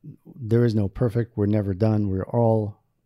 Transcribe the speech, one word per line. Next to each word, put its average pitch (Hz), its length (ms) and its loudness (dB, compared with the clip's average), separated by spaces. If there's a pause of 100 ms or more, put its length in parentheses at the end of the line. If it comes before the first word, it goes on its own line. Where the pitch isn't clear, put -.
(240)
there 117 400 0
is 117 80 2
no 104 140 0
perfect, 117 500 -4
we're 101 100 0
never 101 280 0
done. 107 340 0
We're 95 200 -4
all 113 500 0 (280)